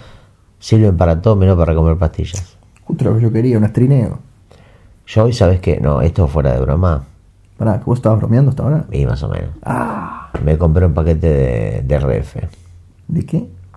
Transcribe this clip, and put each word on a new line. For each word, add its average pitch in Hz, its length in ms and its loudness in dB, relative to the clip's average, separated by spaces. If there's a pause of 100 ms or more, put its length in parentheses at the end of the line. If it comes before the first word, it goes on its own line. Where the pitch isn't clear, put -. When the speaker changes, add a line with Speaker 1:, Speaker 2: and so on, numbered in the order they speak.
(600)
Speaker 1:
sirven 110 360 2
para 82 240 2
todo 110 160 2
menos 95 220 4
para 82 160 2
comer 80 240 2
pastillas. 82 580 -6 (280)
Speaker 2:
Justo - 220 -4
lo 101 100 2
que 113 60 2
yo 113 100 2
quería, 117 260 2
un 107 60 0
astrineo. 120 540 0 (880)
Speaker 1:
Yo 110 180 0
hoy, 120 80 2
¿sabés 90 280 2
qué? - 200 -2
No, 69 220 0
esto 85 260 2
fuera 69 260 0
de 62 60 -2
broma. 76 440 0 (540)
Speaker 2:
Pará, 107 200 0
¿que - 60 -10
vos - 140 0
estabas 110 220 2
bromeando 123 300 2
hasta - 120 -6
ahora? 151 280 0
Speaker 1:
Y 69 160 -2
más 58 160 -4
o 50 60 -6
menos. 50 220 -6 (120)
Speaker 2:
Ah. - 680 -8 (140)
Speaker 1:
Me 78 140 2
compré 87 280 4
un 78 80 2
paquete 80 340 0
de, 57 540 -2
de 65 120 -2
R 67 240 0
F. - 300 -8 (600)
Speaker 2:
¿De - 180 -4
qué? 208 220 -6 (280)